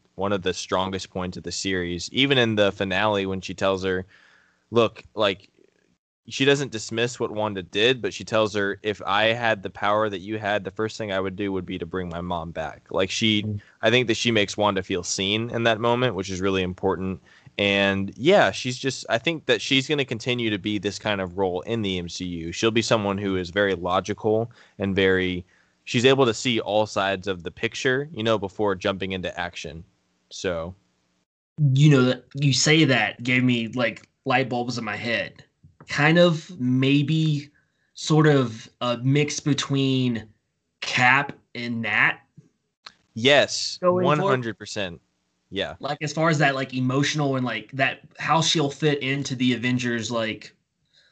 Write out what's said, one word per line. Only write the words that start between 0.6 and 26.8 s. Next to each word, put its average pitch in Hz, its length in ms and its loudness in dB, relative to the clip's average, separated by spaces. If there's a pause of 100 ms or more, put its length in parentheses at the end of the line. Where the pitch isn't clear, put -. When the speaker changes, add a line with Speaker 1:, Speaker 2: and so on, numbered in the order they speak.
Speaker 1:
points 90 260 -6
of 82 60 -12
the 87 100 -10
series. 87 600 -4
Even 135 260 2
in 113 160 4
the 104 160 4
finale, 98 560 0
when 95 140 -4
she 92 140 -10
tells 98 280 0
her, 92 240 -2 (640)
look, 110 320 0 (120)
like, 101 360 -2 (800)
she 135 140 -2
doesn't 139 280 2
dismiss 113 460 -4
what 117 120 -4
Wanda 104 320 -4
did, 113 400 2
but 95 100 -4
she - 100 -10
tells 107 300 0
her, 101 300 -2
"If 104 240 -4
I 104 220 2
had 113 340 0
the 95 80 -8
power 104 400 0
that 98 80 -6
you 101 180 -8
had, 104 260 -2
the 92 80 -10
first 110 280 -6
thing 107 120 -6
I 95 100 -2
would 95 160 -4
do 101 160 -2
would 92 120 -4
be 92 140 -8
to 85 80 -8
bring 90 240 -6
my 85 100 -8
mom 85 300 -6
back." 80 400 -10
Like, 95 200 0
she, 107 340 0
Speaker 2:
Mm. 104 180 -6 (180)
Speaker 1:
I 113 80 0
think 120 200 4
that 113 100 0
she 120 120 0
makes 104 240 2
Wanda 101 280 0
feel 90 200 -4
seen 104 460 -2
in 117 140 -4
that 113 180 2
moment, 120 340 0
which 95 140 -6
is 92 140 -6
really 95 200 2
important. 92 600 -4 (340)
And 98 580 2
yeah, 156 360 4
she's 127 260 -6
just, - 320 -6
I 110 80 2
think 156 300 -4
that 113 160 2
she's 135 260 2
gonna 143 160 0
continue 120 460 -2
to 104 80 0
be 107 180 -2
this 98 220 -4
kind 101 240 -2
of 90 160 -6
role 90 240 0
in 117 180 -4
the 95 160 -2
M 87 140 -6
C 92 160 -8
U. 85 260 -6
She'll 113 180 2
be 110 120 2
someone 101 340 0
who 98 200 -2
is 90 120 -4
very 98 260 2
logical 98 800 -2 (260)
and 98 160 -2
very, 92 520 2 (380)
she's 120 200 0
able 135 220 6
to 113 80 4
see 117 260 -2
all 107 240 0